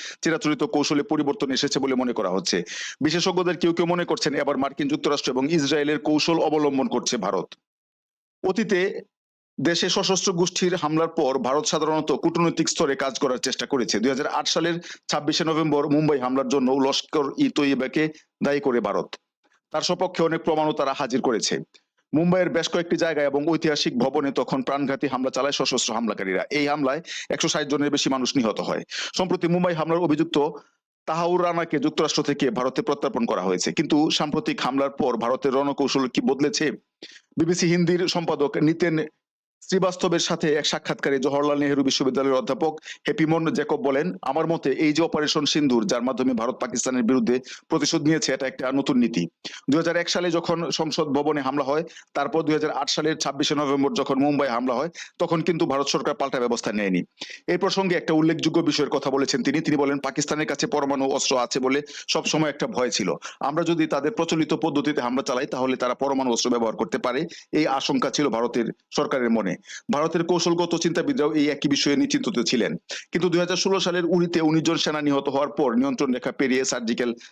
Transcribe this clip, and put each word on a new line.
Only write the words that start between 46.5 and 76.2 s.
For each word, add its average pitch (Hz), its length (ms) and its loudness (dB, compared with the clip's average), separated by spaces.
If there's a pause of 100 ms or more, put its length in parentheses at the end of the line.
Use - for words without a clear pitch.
পাকিস্তানের 127 440 -2
বিরুদ্ধে 123 360 2 (280)
প্রতিশোধ 160 340 0
নিয়েছে, 147 320 2
এটা 131 140 -4
একটা 131 240 -4
নতুন 139 260 0
নীতি। 113 280 2 (440)
দুই 135 60 4
হাজার 165 220 0
এক 170 120 -2
সালে 175 220 0
যখন 165 400 -2
সংসদ 156 320 -2
ভবনে 147 380 0
হামলা 139 220 0
হয়, 147 200 0 (300)
তারপর 147 300 0
দুই 151 100 2
হাজার 151 180 0
আট 135 180 -4
সালের 151 280 0
ছাব্বিশে 143 380 -2
নভেম্বর 139 380 2
যখন 135 260 0
মুম্বাই 143 300 2
হামলা 123 240 0
হয়, 143 160 0 (280)
তখন 165 240 0
কিন্তু 165 240 2
ভারত 139 220 0
সরকার 143 280 -2
পাল্টা 139 240 -2
ব্যবস্থা 120 340 -2
নেয়নি।" 98 300 0 (440)
এই 175 100 2
প্রসঙ্গে 185 380 0
একটা 165 180 0
উল্লেখযোগ্য 156 460 2
বিষয়ের 147 300 0
কথা 139 200 -2
বলেছেন 135 340 0
তিনি। 143 180 0
তিনি 151 160 0
বলেন, 139 220 0
"পাকিস্তানের 151 480 -4
কাছে 151 200 -4
পরমাণু 139 420 0
অস্ত্র 135 300 0
আছে 120 200 -2
বলে 131 220 2 (280)
সবসময় 156 400 0
একটা 143 180 -4
ভয় 123 220 -2
ছিল। 95 240 -2 (260)
আমরা 156 240 -2
যদি 156 240 0
তাদের 147 240 -2
প্রচলিত 160 420 0
পদ্ধতিতে 143 480 0
হামলা 127 220 -2
চালাই, 131 240 -2
তাহলে 131 280 -2
তারা 123 200 -2
পরমাণু 135 360 0
অস্ত্র 117 180 0
ব্যবহার 117 260 0
করতে 117 220 -2
পারে, 127 300 -2 (240)
এই 156 160 2
আশঙ্কা 135 420 0
ছিল 143 200 0
ভারতের 117 360 0 (300)
সরকারের 131 340 0
মনে।" 113 220 2 (400)
ভারতের 160 320 0
কৌশলগত 170 520 0
চিন্তাবিদরাও 151 580 0
এই 147 160 2
একই 143 200 0
বিষয়ে 139 280 2
নিশ্চিন্ত 135 500 0
ছিলেন। 95 280 0 (360)
কিন্তু 180 180 0
দুই 170 100 2
হাজার 175 180 0
ষোলো 190 220 2
সালের 175 260 0
উরিতে 170 360 2
উনিশ 156 220 4
জন 160 140 0
সেনা 151 240 -2
নিহত 143 280 0
হওয়ার 139 200 0
পর 127 240 0
নিয়ন্ত্রণ 127 400 0
রেখা 123 180 -4